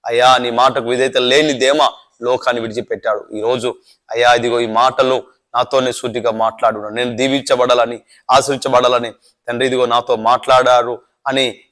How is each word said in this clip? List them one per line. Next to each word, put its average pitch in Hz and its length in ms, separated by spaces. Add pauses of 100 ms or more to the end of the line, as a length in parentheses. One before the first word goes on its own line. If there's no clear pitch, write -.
అయ్యా, 123 320
నీ 123 140
మాటకు 123 380
విధేయత 127 280
లేని 135 360
దేమ 131 360 (320)
లోకాన్ని 120 400
విడిచిపెట్టాడు. 110 720
ఈరోజు, 117 420 (360)
అయ్యా, 120 220
ఇదిగో 120 260
ఈ 120 60
మాటలు 127 580 (320)
నాతోనే 127 360
సూటిగా 117 400
మాట్లాడు. 110 580
నేను 120 260
దీవించబడాలని, 123 840 (320)
ఆశీర్వించబడాలని, 127 800 (360)
తండ్రి, 120 200
ఇదిగో 127 180
నాతో 120 300
మాట్లాడారు 123 840 (260)
అని 135 320 (120)